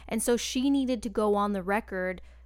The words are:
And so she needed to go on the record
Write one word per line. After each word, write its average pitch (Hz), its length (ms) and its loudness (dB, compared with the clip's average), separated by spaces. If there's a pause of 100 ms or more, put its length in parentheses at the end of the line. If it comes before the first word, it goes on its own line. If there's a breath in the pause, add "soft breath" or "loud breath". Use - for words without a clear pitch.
And 220 160 -2
so 240 140 4
she 262 320 0
needed 262 340 2
to 240 60 -4
go 208 260 2
on 202 180 2
the 190 100 -2
record 185 580 -2 (240 soft breath)